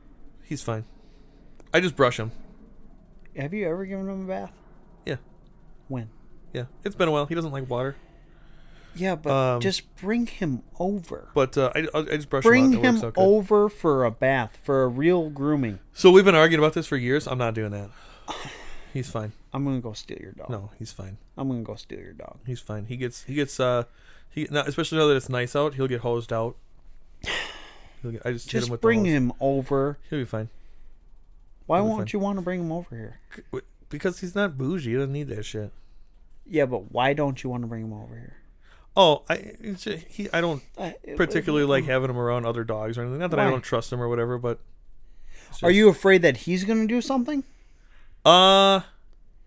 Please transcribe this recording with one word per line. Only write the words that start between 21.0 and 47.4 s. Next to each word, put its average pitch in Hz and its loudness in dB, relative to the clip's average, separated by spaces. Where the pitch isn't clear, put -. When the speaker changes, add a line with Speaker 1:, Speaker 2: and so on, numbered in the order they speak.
Speaker 2:
I'm 135 -6
gonna 120 -4
go 107 -12
steal - -16
your 90 -18
dog. - -18
Speaker 1:
He's 123 -10
fine. 107 -10
He 123 -10
gets, 123 -8
he 135 -10
gets, 143 -4
uh, 123 0
he, 156 -6
now, 143 0
especially 156 -4
now 156 4
that 143 6
it's 127 -2
nice 123 -4
out, 143 0
he'll 135 -2
get 120 -4
hosed 117 -4
out. 117 -4
He'll 117 -8
get, 113 -12
I 123 -2
just 117 -8
hit - -12
Speaker 2:
Just 120 -2
Speaker 1:
him 120 -8
with 117 -6
Speaker 2:
bring 226 4
Speaker 1:
the 180 2
hose. 151 4
Speaker 2:
him 123 2
over. 139 0
Speaker 1:
He'll 151 -4
be 123 -4
fine. 110 -8
Speaker 2:
Why 165 2
Speaker 1:
He'll 208 2
be 220 0
Speaker 2:
won't 214 -4
Speaker 1:
fine. 180 -6
Speaker 2:
you 208 -2
wanna 196 -2
bring 180 -6
him 160 -4
over 170 -10
here? 110 -14
Speaker 1:
C-, - -20
w-, - -10
because 180 -4
he's 180 -10
not 196 -2
bougie. 135 -4
He 117 0
doesn't 135 -2
need 147 -8
that 107 -8
shit. 107 -10
Speaker 2:
Yeah, 147 0
but 110 -6
why 127 0
don't 143 -4
you 131 -6
wanna 120 -8
bring 113 -10
him 110 -10
over 117 -14
here? 117 -18
Speaker 1:
Oh, 160 6
I, 165 0
it's 202 -12
ju-, 165 -8
he, - -10
I 170 0
don't 165 -4
Speaker 2:
Uh, 175 -10
it - -10
Speaker 1:
particularly 151 0
Speaker 2:
was 139 0
Speaker 1:
like 135 2
having 131 0
him 123 -4
around 120 -2
other 117 -2
dogs 110 -4
or 120 -6
anything. 127 -6
Not 175 -4
that 151 0
I 139 2
Speaker 2:
Why? 131 2
Speaker 1:
don't 127 -2
trust - -4
him 123 -4
or 120 -2
whatever, 120 -2
but 120 -4
it's - -10
Speaker 2:
Are 170 4
Speaker 1:
just 190 6
Speaker 2:
you 214 10
afraid 190 6
that 139 4
he's 185 -2
gonna 220 0
do 240 0
something? 269 -2